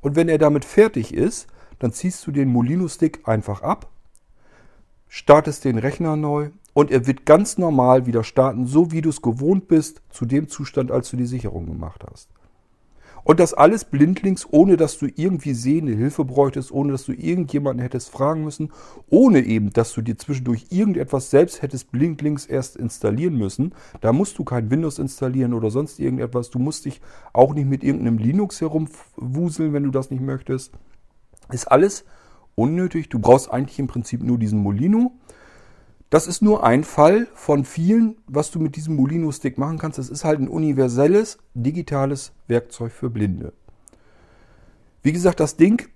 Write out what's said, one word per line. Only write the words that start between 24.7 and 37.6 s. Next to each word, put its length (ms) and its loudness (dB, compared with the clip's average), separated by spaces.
Windows 300 -2
installieren 540 -4
oder 180 -2
sonst 260 -6
irgendetwas. 520 -6
Du 100 -6
musst 240 -4
dich 160 -10
auch 200 6
nicht 160 -2
mit 140 -2
irgendeinem 360 0
Linux 420 -2
herumwuseln, 1120 -4
wenn 100 -2
du 80 -2
das 220 -4
nicht 100 -6
möchtest. 520 -8
Ist 160 -8
alles 380 2
unnötig. 540 -2
Du 100 -6
brauchst 320 4
eigentlich 300 -6
im 80 -4
Prinzip 340 -8
nur 160 0
diesen 220 0
Molino. 560 0
Das 200 2
ist 120 -8
nur 220 4
ein 220 4
Fall 500 4
von 300 0